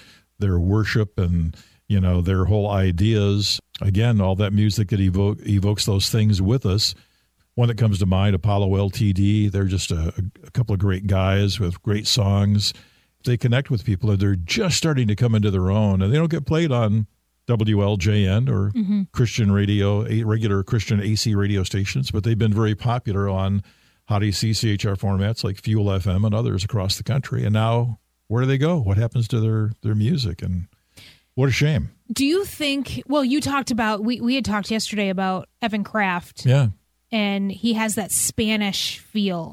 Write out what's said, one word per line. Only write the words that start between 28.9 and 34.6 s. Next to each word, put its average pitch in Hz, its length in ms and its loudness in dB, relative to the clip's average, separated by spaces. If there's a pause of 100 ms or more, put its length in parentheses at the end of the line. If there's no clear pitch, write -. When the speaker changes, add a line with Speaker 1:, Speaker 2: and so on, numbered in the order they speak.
Speaker 1:
happens 113 300 0
to 113 120 -2
their, 110 320 0 (100)
their 107 140 -2
music? 110 460 -2
And 90 260 -6 (640)
what 135 140 2
a 123 40 2
shame. 143 380 0 (220)
Speaker 2:
Do 262 120 -2
you 359 200 0
think, 277 640 -4
well, 285 160 0
you 269 160 0
talked 269 320 -4
about, 214 320 -2
we, 233 160 -2
we 240 160 0
had 254 80 -2
talked 202 260 -4